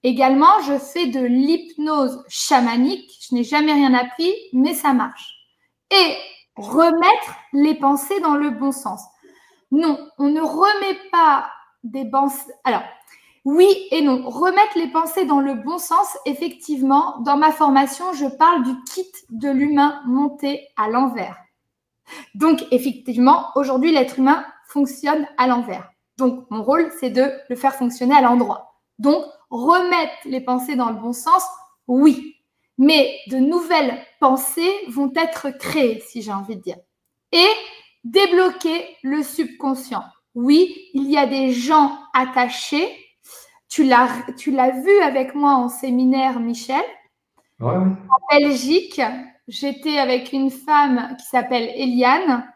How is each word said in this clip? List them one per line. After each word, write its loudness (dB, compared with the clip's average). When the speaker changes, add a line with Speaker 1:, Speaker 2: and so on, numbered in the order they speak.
Speaker 1:
Également, 4
je -2
fais -6
de -4
l'hypnose -2
chamanique. 0
Je -6
n'ai -2
jamais 0
rien 4
appris, -2
mais 2
ça 0
marche. -4
Et 4
remettre 2
les 2
pensées 0
dans 0
le -2
bon -4
sens. -10
Non, 2
on 0
ne 0
remet 0
pas 2
des -8
bons-, 0
alors, -2
oui 6
et 0
non. 0
Remettre 2
les -2
pensées -2
dans 2
le -2
bon -8
sens, -4
effectivement, -2
dans 0
ma 4
formation, 0
je -4
parle 2
du -4
kit -8
de -6
l'humain 2
monté -4
à -2
l'envers. -4
Donc, 2
effectivement, 2
aujourd'hui, 0
l'être 0
humain 2
fonctionne -2
à 0
l'envers. -4
Donc, -2
mon -8
rôle, 0
c'est -6
de 2
le -8
faire -2
fonctionner 0
à 8
l'endroit. 0
Donc, 2
remettre 0
les -6
pensées -4
dans -2
le -6
bon -8
sens, 0
oui. 4
Mais 2
de -6
nouvelles 0
pensées 0
vont -4
être -2
créées, -2
si -14
j'ai -10
envie -10
de -18
dire. -10
Et 4
débloquer 0
le -4
subconscient. -6
Oui, 4
il -2
y 2
a 4
des 0
gens 2
attachés. -2
Tu 0
l'as, 6
tu -6
l'as 2
vu 4
avec -2
moi 2
en 2
séminaire, 0
Michel. -4
Speaker 2:
Ouais, -2
ouais. -
Speaker 1:
En 2
Belgique, 0
j'étais -6
avec -2
une -2
femme 0
qui -20
s'appelle -2
Eliane 0